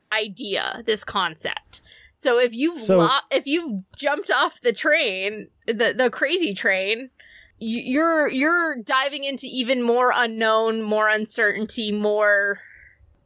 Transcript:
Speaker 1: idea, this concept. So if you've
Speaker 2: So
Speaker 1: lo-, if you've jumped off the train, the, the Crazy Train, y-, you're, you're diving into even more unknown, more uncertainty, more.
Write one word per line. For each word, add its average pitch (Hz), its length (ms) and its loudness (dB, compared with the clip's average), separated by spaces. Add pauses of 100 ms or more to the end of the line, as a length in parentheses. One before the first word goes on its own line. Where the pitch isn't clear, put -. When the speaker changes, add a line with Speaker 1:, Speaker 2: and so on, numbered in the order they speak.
(120)
Speaker 1:
idea, 214 720 -4
this 214 180 0
concept. - 760 -6 (320)
So 240 240 2
if 240 160 2
you've 311 240 -2
Speaker 2:
So 196 220 4
Speaker 1:
lo-, 160 80 6 (220)
if - 160 0
you've 277 360 -2 (140)
jumped 294 340 -2
off 294 320 0
the 240 100 2
train, 214 760 0 (180)
the, 226 280 0
the 247 160 2
Crazy 302 440 0
Train, 208 560 -2 (500)
y-, 226 240 -4
you're, 302 440 2
you're 311 480 0
diving 269 480 -2
into 269 220 -6
even 247 360 -2
more 240 320 2
unknown, 226 680 0
more 214 300 0
uncertainty, 214 840 -2
more. 208 680 2 (640)